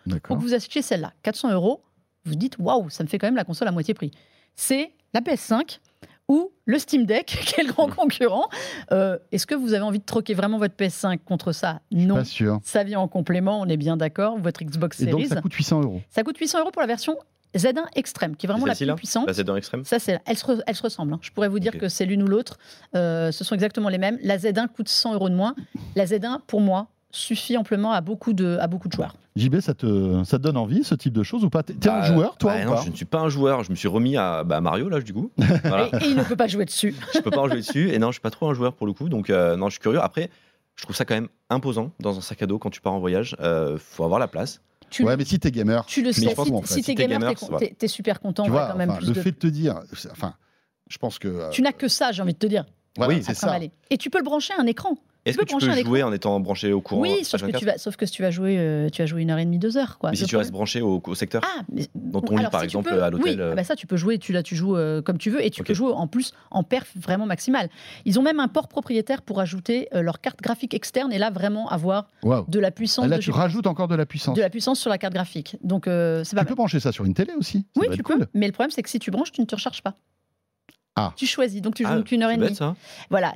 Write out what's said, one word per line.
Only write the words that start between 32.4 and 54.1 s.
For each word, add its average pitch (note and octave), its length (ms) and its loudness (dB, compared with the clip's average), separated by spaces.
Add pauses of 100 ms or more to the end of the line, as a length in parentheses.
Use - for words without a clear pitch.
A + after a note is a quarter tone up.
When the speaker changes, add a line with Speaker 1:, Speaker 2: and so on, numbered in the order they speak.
Speaker 3:
bah F#2+ 80 0
Speaker 1:
ou - 60 -2
Speaker 3:
non, A#2 60 2
Speaker 1:
pas ? A#2+ 80 2
Speaker 3:
je E3+ 60 -4
ne - 60 -8
suis - 100 -10
pas D#3+ 140 0
un D#3+ 100 2
joueur. C#3 340 2
Je F#2+ 80 -8
me F2+ 40 -2
suis G2+ 120 -4
remis A#2+ 300 2
à, F2 260 0
bah, E2 180 0
Mario, F2+ 280 0
là, D#3 100 0
du A2 140 -6
coup. G3 240 -4
Speaker 1:
<laughs> C#3+ 260 4
Speaker 3:
Voilà. D#3+ 260 2 (120)
Speaker 2:
Et, D#4 40 0
et C#4+ 40 4
il C#4 80 4
ne C4 60 2
peut A3+ 120 -2
pas A#3+ 120 2
jouer G3+ 180 -2
dessus. - 300 -2 (100)
Speaker 3:
<laughs> - 80 -6
Je D#4+ 80 2
peux - 100 -2
pas F3+ 100 2
en C#3 60 2
jouer B2+ 100 0
dessus. D#3+ 340 0
Et A2+ 80 2
non, A2+ 80 4
je B2 60 0
suis - 80 -12
pas A2 100 -2
trop D#3 180 -2
un D3 60 0
joueur B2 180 0
pour G#2+ 140 -4
le G2+ 60 -2
coup. D#3 160 -4
Donc, G#2+ 200 -2
euh, F2 260 4
non, F#2+ 120 0
je G2+ 60 -2
suis - 60 -14
curieux. B2+ 220 2
Après, D#3+ 280 -2 (460)
je - 80 -16
trouve - 120 -10
ça B2+ 100 -2
quand - 100 -2
même A2+ 140 -4 (200)
imposant B2+ 500 -2
dans G2+ 180 -2
un F#2 40 -8
sac - 200 -10
à G#2+ 60 0
dos G2+ 120 0
quand G2+ 120 -6
tu - 100 -18
pars G2 120 0
en G2 60 -2
voyage. F2+ 400 -2
Euh, D#2+ 400 0
faut - 240 -6
avoir F2 160 2
la A#2+ 80 0
place. A2 320 -8 (300)
Speaker 2:
Tu - 140 -2
Speaker 1:
Ouais, A3 80 4
Speaker 2:
le, C3 60 2
Speaker 1:
mais C#3 80 -2
si G3 120 0
t'es D#3+ 140 2
gamer, A2+ 340 2
Speaker 2:
tu - 160 -2
le A#3+ 60 0
Speaker 3:
Mais A#3+ 60 2
Speaker 2:
sais, A2+ 160 2
Speaker 3:
je A2+ 60 2
pense - 120 0
Speaker 2:
si, C#3 60 0
Speaker 1:
en G#2 80 0
fait. - 60 -10
Speaker 2:
si - 80 -2
t'es C#4+ 60 2
Speaker 3:
Si C4+ 140 -2
t'es G#3+ 80 2
Speaker 2:
gamer, A3 160 0
Speaker 3:
gamer, A#3 160 0
Speaker 2:
t'es, G#3+ 100 -10
Speaker 3:
ça - 60 -10
va. D#3+ 80 -2
Speaker 2:
t'es, - 180 -2
t'es A3 120 -2
super G3+ 320 -4
content, G3+ 220 -2
Speaker 1:
Tu G3+ 60 2
Speaker 2:
on - 40 2
Speaker 1:
vois, - 140 2
Speaker 2:
a - 40 -6
quand F#3 60 -4
même F3+ 120 0
Speaker 1:
enfin, F#2 100 -2
Speaker 2:
plus - 100 0
Speaker 1:
le A#2 40 2
Speaker 2:
de - 80 0
Speaker 1:
fait F3+ 100 2
de - 60 -10
te E3+ 100 0
dire, D3 340 0 (120)
c'est, - 180 -14
enfin, F2+ 240 -8 (540)
je - 80 -14
pense - 220 -6
que, G2+ 80 -6
euh, F2 220 -4
Speaker 2:
Tu B3+ 120 0
n'as C4+ 120 2
que C4+ 160 -2
ça, B3 240 2
j'ai F#3 80 -6
envie F3+ 120 0
de - 60 -8
te G#3+ 80 2
dire, G3+ 160 0 (320)
Speaker 1:
voilà, B2 180 4
Speaker 3:
Oui. E3+ 80 2
Speaker 1:
c'est - 100 -4
Speaker 2:
à G#3+ 40 -4
Speaker 1:
ça. G#3 120 -2
Speaker 2:
trimballer. E3+ 240 -2 (180)
Et C4+ 80 2
tu - 120 -8
peux F#4+ 100 0